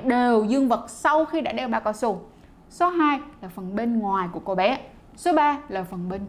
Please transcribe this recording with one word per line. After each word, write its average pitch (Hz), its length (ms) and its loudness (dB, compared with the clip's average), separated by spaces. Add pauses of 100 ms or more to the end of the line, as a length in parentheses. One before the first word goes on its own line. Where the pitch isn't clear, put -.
đều 247 400 4
dương 262 240 2
vật 233 220 0
sau 311 360 2
khi 320 160 -2
đã 247 100 -4
đeo 247 160 -4
bao 226 140 -2
cao 214 120 -2
su. 214 280 -2 (480)
Số 349 200 2
hai 302 300 2 (220)
là 185 60 -12
phần 185 280 -10
bên 233 240 0
ngoài 196 320 0
của 175 80 -8
cô 190 160 -4
bé. 233 220 2 (380)
Số 349 180 0
ba 294 240 4 (120)
là 190 140 -4
phần 175 260 -8
bên 190 200 -6